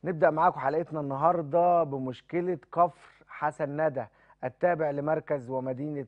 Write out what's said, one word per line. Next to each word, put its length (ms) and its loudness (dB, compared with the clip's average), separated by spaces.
نبدأ 260 4
معاكم 300 2
حلقتنا 400 -2
النهاردة 800 2
بمشكلة 760 -4
كفر 560 0
حسن 580 -4
ندى 180 -2
التابع 460 0
لمركز 600 -2
ومدينة 580 -6